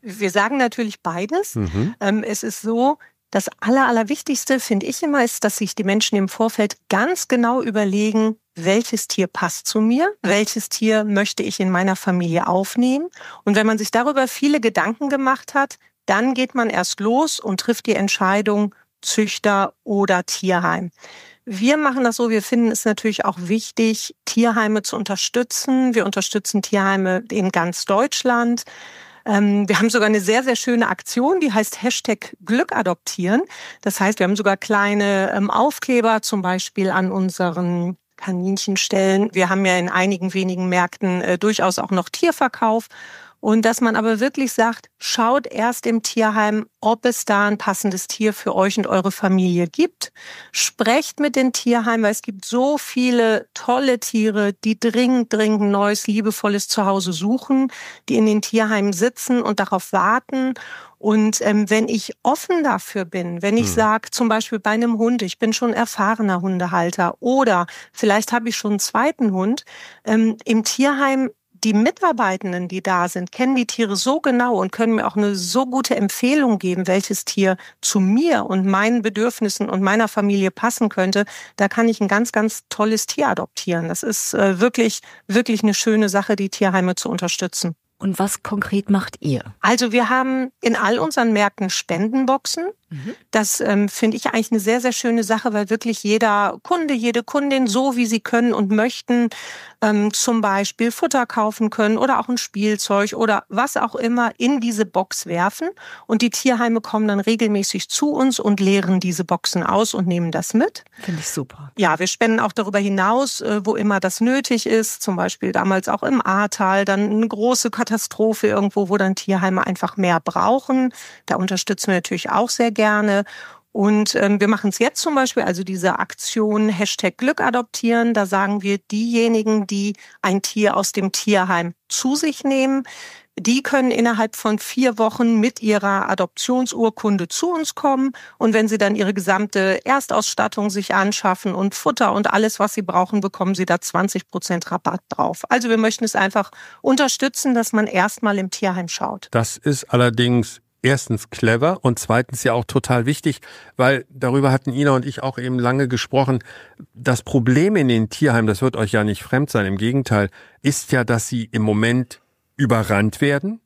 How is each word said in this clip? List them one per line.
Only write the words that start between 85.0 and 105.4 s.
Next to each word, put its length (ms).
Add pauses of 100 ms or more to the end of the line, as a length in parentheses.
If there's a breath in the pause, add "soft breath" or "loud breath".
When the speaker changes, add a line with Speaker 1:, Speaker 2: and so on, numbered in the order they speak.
Speaker 1:
wirklich 360
eine 100
schöne 360
Sache, 260
die 140
Tierheime 460
zu 140
unterstützen. 640 (240)
Speaker 3:
Und 200
was 240
konkret 460
macht 320
ihr? 220 (180)
Speaker 1:
Also 320
wir 160
haben 500
in 160
all 240
unseren 320
Märkten 380
Spendenboxen. 960 (240)
Speaker 3:
Mhm. 260 (160)
Speaker 1:
Das, 300
ähm, 280
finde 280
ich 100
eigentlich 240
eine 80
sehr, 220
sehr 100
schöne 320
Sache, 300
weil 160
wirklich 340
jeder 600
Kunde, 300
jede 300
Kundin, 420
so 300
wie 100
sie 140
können 340
und 180
möchten, 580 (520 loud breath)
ähm, 320
zum 280
Beispiel 500
Futter 340
kaufen 460
können 260
oder 220
auch 80
ein 100
Spielzeug 760
oder 360
was 280
auch 180
immer 420
in 220
diese 260
Box 400
werfen. 440 (360 loud breath)